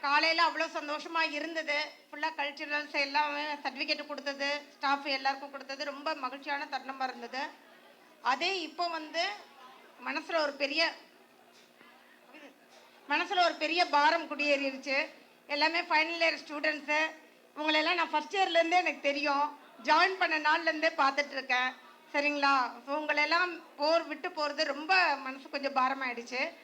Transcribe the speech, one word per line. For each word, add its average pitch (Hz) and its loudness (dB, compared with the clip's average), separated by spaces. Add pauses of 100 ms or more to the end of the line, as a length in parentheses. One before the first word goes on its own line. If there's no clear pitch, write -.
காலையில 320 4
அவ்வளோ 311 0
சந்தோஷமா 311 -2
இருந்தது. 302 -4 (260)
ஃபுல்லா 302 -4
கல்ச்சுரல்ஸ் 294 -4
எல்லாமே 294 0 (100)
சர்டிஃபிகேட் 285 -4
கொடுத்தது, 285 -4 (140)
ஸ்டாஃப் 285 0
எல்லாருக்கும் 269 -2
கொடுத்தது 269 -8
ரொம்ப 285 -4
மகிழ்ச்சியான 285 -6
தருணமா 262 -6
இருந்தது. 247 -8 (840)
அதே 339 0
இப்போ 349 -4
வந்து 330 -4 (760)
மனசுல 311 -4
ஒரு 302 2
பெரிய, 294 0 (2250)
மனசுல 349 2
ஒரு 320 4
பெரிய 320 2
பாரம் 302 4
குடியேறிடுச்சு. 277 0 (380)
எல்லாமே 311 2
ஃபைனல் 330 2
இயர் 311 2
ஸ்டூடெண்ட்ஸு. 302 0 (440)
உங்களெல்லாம் 311 2
நான் 330 0
ஃபர்ஸ்ட் 302 -2
இயர்லேருந்தே 339 4
எனக்கு 339 2
தெரியும். 285 0 (260)
ஜாயின் 349 4
பண்ண 330 2
நாள்லேருந்தே 320 2
பார்த்துட்ருக்கேன். 269 0 (400)
சரிங்களா? 277 4 (140)
So 294 -2
உங்களெல்லாம் 311 2 (160)
போர் 320 4
விட்டு 302 -6
போறது 302 -2
ரொம்ப 311 2
மனசு 269 -10
கொஞ்சம் 269 -4
பாரமாயிடுச்சு. 262 -2 (120)